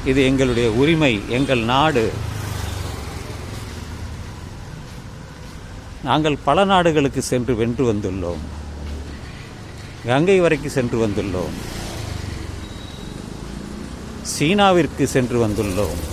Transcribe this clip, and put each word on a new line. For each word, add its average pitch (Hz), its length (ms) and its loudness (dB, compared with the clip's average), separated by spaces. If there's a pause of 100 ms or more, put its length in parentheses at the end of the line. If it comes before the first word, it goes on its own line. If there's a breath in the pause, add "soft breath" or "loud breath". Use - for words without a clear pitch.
இது 135 200 4
எங்களுடைய 127 460 4 (100)
உரிமை, 151 320 6 (160)
எங்கள் 127 340 2 (100)
நாடு. 139 320 4 (4000)
நாங்கள் 147 400 2
பல 165 200 6
நாடுகளுக்கு 156 580 4
சென்று 123 340 0
வென்று 117 360 2
வந்துள்ளோம். 92 500 -2 (1600)
கங்கை 165 340 6
வரைக்கும் 147 380 2
சென்று 120 280 0
வந்துள்ளோம், 92 500 -2 (2750)
சீனாவிற்கு 175 720 4 (120)
சென்று 120 300 2
வந்துள்ளோம். 101 520 0 (140)